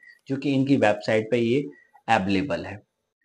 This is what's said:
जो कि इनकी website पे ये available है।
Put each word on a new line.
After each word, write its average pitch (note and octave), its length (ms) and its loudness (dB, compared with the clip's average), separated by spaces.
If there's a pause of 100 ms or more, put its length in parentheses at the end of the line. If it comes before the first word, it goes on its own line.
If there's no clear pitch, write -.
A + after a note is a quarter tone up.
(280)
जो C3+ 80 -4
कि C#3 180 -4
इनकी C3+ 240 2
website A2 540 0
पे B2 60 2
ये A#2+ 280 0 (420)
available F#2+ 580 0
है। G2+ 160 -14 (440)